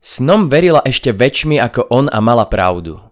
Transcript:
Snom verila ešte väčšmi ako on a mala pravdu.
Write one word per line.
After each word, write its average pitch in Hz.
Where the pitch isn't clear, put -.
Snom 165
verila 160
ešte 127
väčšmi 139
ako 120
on 131
a 110
mala 113
pravdu. 90